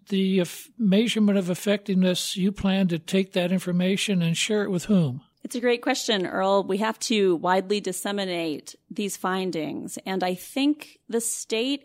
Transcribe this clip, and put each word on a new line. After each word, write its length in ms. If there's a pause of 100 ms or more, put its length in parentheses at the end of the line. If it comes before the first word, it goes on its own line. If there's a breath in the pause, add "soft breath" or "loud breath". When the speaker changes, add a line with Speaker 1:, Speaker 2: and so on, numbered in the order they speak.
Speaker 1:
the 320
eff-, 360
measurement 640
of 100
effectiveness, 880
you 140
plan 380
to 100
take 360
that 180
information 720
and 140
share 280
it 80
with 140
whom? 340 (240)
Speaker 2:
It's 100
a 60
great 220
question, 440
Earl. 380
We 140
have 220
to 360
widely 440
disseminate 920 (160)
these 260
findings. 880
And 200
I 100
think 640 (100)
the 120
state 640